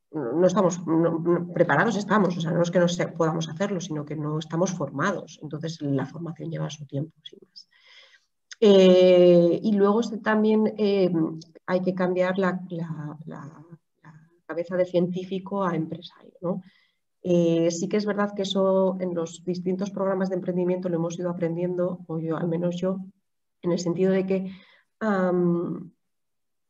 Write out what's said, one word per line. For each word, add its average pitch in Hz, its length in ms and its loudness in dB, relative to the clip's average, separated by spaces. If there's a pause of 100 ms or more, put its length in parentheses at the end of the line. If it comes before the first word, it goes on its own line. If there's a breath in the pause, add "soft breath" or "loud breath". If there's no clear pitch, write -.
(120)
no 151 340 0
estamos, 180 400 2
no, 165 340 0
no, 170 340 -2
preparados 170 420 2
estamos, 190 420 0
o 156 40 -6
sea, 165 100 -4
no 170 100 0
es 170 100 0
que 185 80 2
no 175 80 4
se-, 170 200 -2
podamos 160 420 -2
hacerlo, 202 320 -4
sino 151 240 -8
que 147 100 -8
no 151 240 -4
estamos 165 320 -2
formados. 156 680 -6
Entonces, 156 400 -10
la 139 240 -2
formación 156 440 -10
lleva 156 200 -6
su 147 160 -14
tiempo, 143 280 -8 (100)
sin - 160 -20 (100)
más. - 180 -20 (920 soft breath)
Eh, 185 1040 8
y 208 120 0
luego 202 300 4
se-, 220 140 -6
también, 214 600 2
eh, 196 340 2 (540)
hay 185 160 0
que 185 120 0
cambiar 180 440 0
la, 185 320 0
la, 156 560 -8
la, 151 400 -16 (380)
la - 260 -20 (160)
cabeza 170 300 -6
de 180 100 2
científico 180 800 -2
a 170 120 -2
empresario, - 680 -10
¿no? 180 200 -6 (680 loud breath)
Eh, 170 420 4
sí 170 180 -4
que 214 80 0
es 208 80 -2
verdad 202 280 -2
que 202 100 -4
eso 190 580 2
en 180 120 -4
los 165 300 -8
distintos 185 460 -4
programas 190 400 -2
de 190 60 -4
emprendimiento 180 520 -2
lo 170 80 -2
hemos 165 240 -4
ido 175 100 -4
aprendiendo, 175 800 -4
o 165 120 -6
yo, 160 180 -4
al 180 100 -4
menos 170 300 -2
yo, 190 220 -2 (640)
en 175 120 0
el - 60 0
sentido 185 340 0
de 190 120 0
que, 190 260 -2 (480 loud breath)
am, 180 920 0 (800)